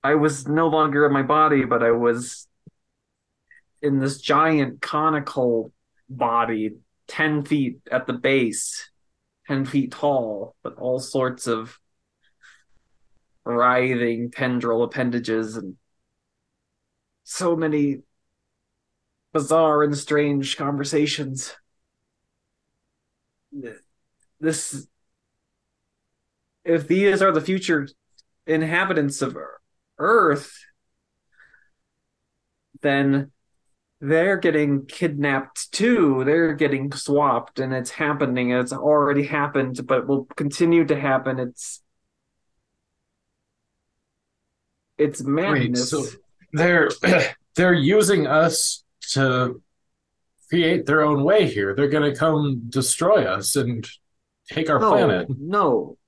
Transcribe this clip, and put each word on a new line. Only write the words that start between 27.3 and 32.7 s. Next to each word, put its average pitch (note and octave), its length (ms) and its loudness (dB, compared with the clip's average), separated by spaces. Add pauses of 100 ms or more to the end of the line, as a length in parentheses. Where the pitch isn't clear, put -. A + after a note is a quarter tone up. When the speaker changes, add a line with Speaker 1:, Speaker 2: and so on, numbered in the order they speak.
Speaker 1:
the D#3 80 2
future E3 480 -2 (580)
inhabitants D#3+ 760 -2
of B2+ 140 -6 (640)
Earth, E3+ 600 2 (2250)